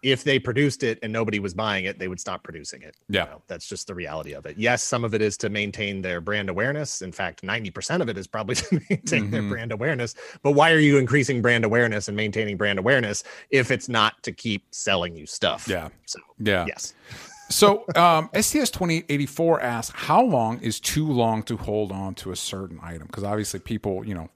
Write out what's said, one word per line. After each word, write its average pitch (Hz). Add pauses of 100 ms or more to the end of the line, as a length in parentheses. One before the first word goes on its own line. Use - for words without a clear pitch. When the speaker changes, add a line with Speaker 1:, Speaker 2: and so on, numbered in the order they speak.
Speaker 1:
if 131
they 139
produced 131
it 113
and 110
nobody 110
was 98
buying 101
it, 95
they 92
would 92
stop 92
producing -
it. 78 (140)
Speaker 2:
Yeah. 92
Speaker 1:
You 78
know, 71
that's 85
just -
the 101
reality 78
of 69
it. 76
Yes, 117
some 120
of 110
it 107
is 104
to 110
maintain 101
their 90
brand 101
awareness. 131
In 92
fact, 90
ninety 104
percent 151
of 131
it 104
is 95
probably -
<laughs> -
to 170 (100)
maintain 120
their 110
Speaker 2:
Mm-hmm. 101
Speaker 1:
brand 113
awareness. 123 (260)
But 139
why 151
are 160
you 143
increasing 127
brand 117
awareness 110
and 104
maintaining 104
brand 98
awareness 110 (240)
if 131
it's 127
not 113
to 110
keep 101
selling 87
you 76
stuff? -
Speaker 2:
Yeah. 87 (160)
Speaker 1:
So, - (220)
Speaker 2:
Yeah. 101
Speaker 1:
yes. - (560)
Speaker 2:
So, 208 (140)
um, 165
S 214
T 302
S 262
twenty 165
eighty-four 147
asks, 117 (100)
"How 175
long 123
is 110
too 156
long 113
to 113
hold 104
on 95
to -
a 90
certain 92
item?" 82
'Cause 101
obviously 101
people, 101
you 107
know 82